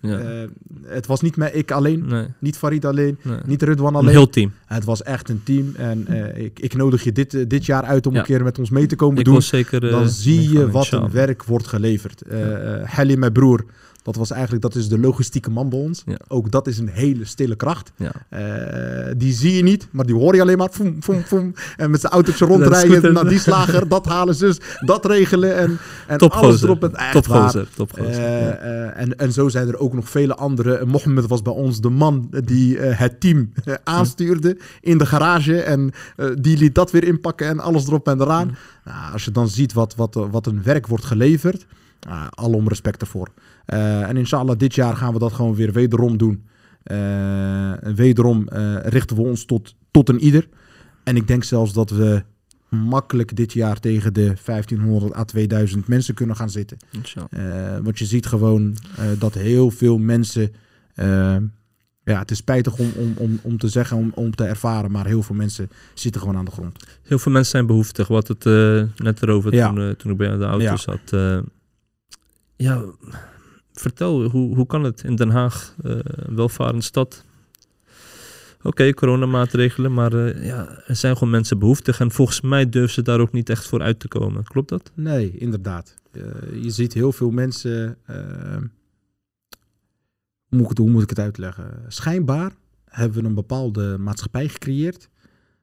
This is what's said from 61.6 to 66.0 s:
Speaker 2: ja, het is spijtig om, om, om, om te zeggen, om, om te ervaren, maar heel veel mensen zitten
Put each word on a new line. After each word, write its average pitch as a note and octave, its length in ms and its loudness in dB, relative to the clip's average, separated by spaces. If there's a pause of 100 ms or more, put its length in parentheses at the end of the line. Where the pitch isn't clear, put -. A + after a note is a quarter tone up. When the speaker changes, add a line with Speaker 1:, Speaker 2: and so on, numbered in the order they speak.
Speaker 2:
ja, G#2+ 140 0
het G#2 120 -8
is A2 80 -2
spijtig A#2+ 400 -2
om, A#2+ 180 -2
om, A#2 200 -4
om, A2 260 -2
om A#2 160 -4
te A2 100 -2
zeggen, A#2+ 280 -2
om, A2+ 180 -2
om A2+ 200 -4
te A2 100 -4
ervaren, G#2 460 -4
maar G2+ 160 -4
heel A2 160 0
veel G#2 140 -6
mensen G#2 340 -6 (240)
zitten G#2 260 -6